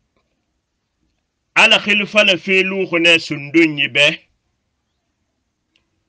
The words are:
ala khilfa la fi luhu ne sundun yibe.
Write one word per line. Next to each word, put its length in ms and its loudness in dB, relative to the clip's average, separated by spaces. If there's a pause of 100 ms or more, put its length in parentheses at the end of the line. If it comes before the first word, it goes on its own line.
(1500)
ala 240 2
khilfa 460 -2
la 120 2
fi 260 0
luhu 360 -4
ne 200 4
sundun 600 -2
yibe. 420 0 (1900)